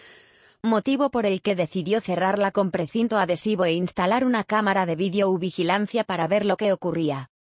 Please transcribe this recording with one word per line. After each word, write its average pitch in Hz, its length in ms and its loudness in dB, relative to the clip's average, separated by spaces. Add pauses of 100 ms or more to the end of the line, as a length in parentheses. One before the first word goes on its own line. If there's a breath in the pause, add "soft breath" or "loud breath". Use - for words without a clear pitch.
(600 loud breath)
motivo 262 500 2
por 233 140 0
el 190 160 0
que 208 120 0
decidió 180 460 -2
cerrarla 190 520 0
con 196 200 0
precinto 220 460 0
adhesivo 180 480 0
e 165 80 2
instalar 185 500 0
una 240 220 0
cámara 202 400 0
de 170 100 -2
videovigilancia 190 1120 0
para 165 220 -2
ver 202 180 0
lo 190 100 2
que 208 160 0
ocurría. 160 580 -2 (140)